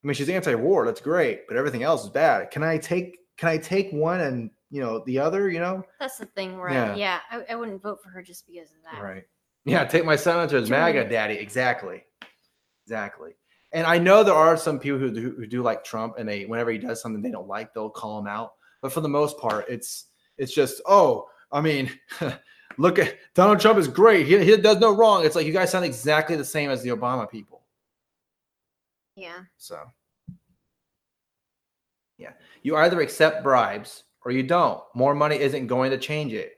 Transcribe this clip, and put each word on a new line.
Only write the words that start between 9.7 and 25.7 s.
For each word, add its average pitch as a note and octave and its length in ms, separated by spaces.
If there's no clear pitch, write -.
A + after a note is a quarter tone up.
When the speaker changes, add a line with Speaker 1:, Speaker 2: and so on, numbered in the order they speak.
Speaker 1:
take E3 180
my D#3 120
silencers, C#3+ 520
Speaker 2:
Too A#2 40
many. D#3 220
Speaker 1:
maga A#2 160
daddy. G#2+ 260
Exactly. G2+ 680
Exactly. G2+ 500
And E3 120
I E3+ 120
know G3 260
there G3 100
are D#3+ 220
some D3+ 240
people C3+ 180
who C3 140
do, A2+ 260
who A2+ 80
do A#2+ 160
like A2+ 220
Trump, A2+ 340
and A2 100
they, G2+ 180
whenever A#2 260
he A2 60
does A#2 240
something G#2+ 200
they B2 100
don't F#2+ 160
like, G#2+ 260
they'll A2 160
call G#2+ 300
him G2+ 80
out. A2 260
But C3 120
for D#3+ 80
the D3+ 80
most D3 300
part, G#2+ 280
it's, - 380
it's C3 160
just, C3+ 320
"Oh, F3 420
I C#3+ 80
mean, C#3+ 320
<laughs> - 580
look F3 200
at, D#3 200
Donald G3 260
Trump G#3+ 180
is D#3 120
great. G3 360
He, F3+ 140
he F#3+ 160
does G#3 240
no G#3+ 160
wrong." G3+ 300
It's D#3 100
like, D#3+ 100
you D#3 60
guys F3+ 180
sound F#3 140